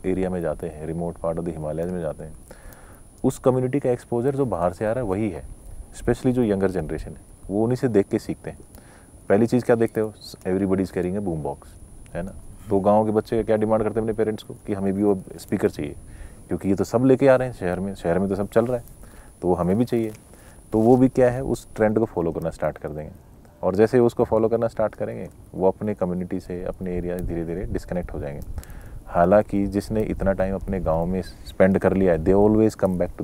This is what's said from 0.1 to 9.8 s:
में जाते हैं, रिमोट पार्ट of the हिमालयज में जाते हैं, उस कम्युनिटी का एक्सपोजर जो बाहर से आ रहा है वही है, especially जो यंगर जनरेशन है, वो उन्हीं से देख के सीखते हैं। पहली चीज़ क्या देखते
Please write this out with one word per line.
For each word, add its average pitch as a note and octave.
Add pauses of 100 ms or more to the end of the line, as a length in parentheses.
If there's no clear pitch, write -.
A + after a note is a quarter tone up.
में F2+
जाते D#2+
हैं, D#2
रिमोट E2+
पार्ट E2
of E2+
the E2+
हिमालयज D#2
में F2+
जाते D2+
हैं, D#2 (920)
उस C3
कम्युनिटी B2+
का C3+
एक्सपोजर A#2+
जो C#3
बाहर F2+
से G#2+
आ G#2+
रहा B2+
है G#2+
वही G2+
है, D2+ (500)
especially B2+
जो B2
यंगर G2
जनरेशन D#2+
है, D2+ (260)
वो G2+
उन्हीं A#2+
से C3
देख G#2
के A2
सीखते -
हैं। - (680)
पहली G#2+
चीज़ A#2+
क्या B2
देखते A2+